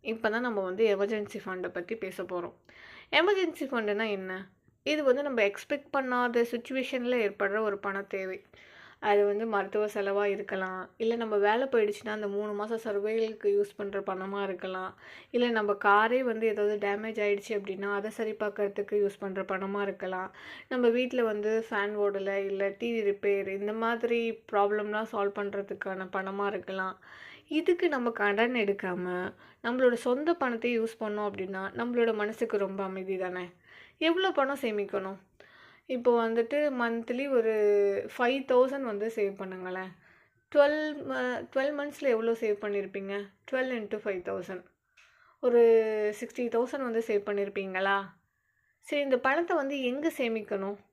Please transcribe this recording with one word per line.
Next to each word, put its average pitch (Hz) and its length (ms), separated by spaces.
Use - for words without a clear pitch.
இப்ப 226 300
தான் 240 180
நம்ம 208 120
வந்து 196 360
எமர்ஜென்சி 202 500
ஃபண்ட 185 220
பத்தி 180 280
பேச 190 260
போறோம். 175 340
எமர்ஜென்சி 349 560
ஃபண்டுனா 220 440
என்ன? 190 400
இது 302 220
வந்து 262 180
நம்ம 262 200
எக்ஸ்பெக்ட் 202 500
பண்ணாத 247 580
சிச்சுவேஷன்ல 247 720
ஏற்படுற 202 380
ஒரு 208 180
பண 196 240
தேவை. 190 420
அது 208 240
வந்து 202 220
மருத்துவ 208 400
செலவா 202 380
இருக்கலாம், 190 720
இல்ல 226 200
நம்ம 220 200
வேலை 214 300
போயிடுச்சுன்னா, 220 460
அந்த 214 160
மூணு 208 240
மாசம் 214 320
சர்வைவலுக்கு 214 640
யூஸ் 202 280
பண்ற 202 240
பணமா 196 420
இருக்கலாம், 185 560
இல்ல 240 200
நம்ம 208 220
காரே 214 500
வந்து 226 240
ஏதாவது 208 300
டேமேஜ் 208 420
ஆயிடுச்சு 202 360
அப்படின்னா, 196 400
அதை 202 160
சரி 220 220
பார்க்கறதுக்கு 202 680
யூஸ் 196 160
பண்ற 190 240
பணமா 196 400
இருக்கலாம், 185 480
நம்ம 247 200
வீட்ல 247 340
வந்து 220 480
ஃபேன் 208 260
ஓடல, 196 480
இல்ல 196 240
டி 233 240
வி 226 120
ரிப்பேர், 202 440
இந்த 196 240
மாதிரி 226 800
ப்ராப்ளம்லாம் 208 600
சால்வ் 202 260
பண்றதுக்கான 196 720
பணமா 196 340
இருக்கலாம். 190 520
இதுக்கு 349 400
நம்ம 247 220
கடன் 220 440
எடுக்காம, 185 800
நம்மளோட 247 280
சொந்த 254 420
பணத்தை 240 460
யூஸ் 226 200
பண்ணோம் 208 300
அப்படின்னா, 190 340
நம்மளோட 233 400
மனசுக்கு 220 420
ரொம்ப 196 260
அமைதி 190 340
தானே? 185 300
எவ்வளோ 339 320
பணம் 277 320
சேமிக்கணும்? 202 580
இப்போ 240 420
வந்துட்டு 226 300
மந்த்லி 240 600
ஒரு 233 220
ஃபைவ் 254 240
தௌசண்ட் 262 400
வந்து 220 320
சேவ் 202 220
பண்ணுங்களேன். 185 540
ட்வெல்வ் 294 460
ம-, 247 300
ட்வெல்வ் 277 260
மந்த்ஸ்ல 285 300
எவ்வளோ 226 260
சேவ் 226 280
பண்ணியிருப்பீங்க? 196 540
ட்வெல்வ் 254 300
into 214 240
five 196 240
thousand. 190 380
ஒரு 240 200
சிக்ஸ்டி 240 280
தௌசண்ட் 247 400
வந்து 226 180
சேவ் 208 200
பண்ணியிருப்பீங்களா? 196 720
சரி, 294 220
இந்த 262 160
பணத்தை 320 380
வந்து 277 260
எங்க 285 340
சேமிக்கணும்? 208 600